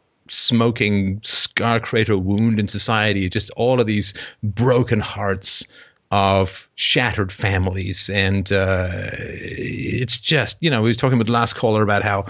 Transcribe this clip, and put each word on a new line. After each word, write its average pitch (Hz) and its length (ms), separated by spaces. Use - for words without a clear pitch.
smoking 104 960
scar - 560
crater 107 380
wound 104 420
in 104 80
society, 104 600
just - 260
all 123 240
of 107 60
these 104 260
broken 117 580
hearts 98 640
of 98 640
shattered 110 580
families. 95 800
And, 98 420
uh, 95 600
it's - 1040
just, 139 420
you 165 80
know, 120 140
we 117 80
were 117 40
talking 127 220
with 113 120
the 120 40
last 117 220
caller 107 280
about 101 200
how 98 280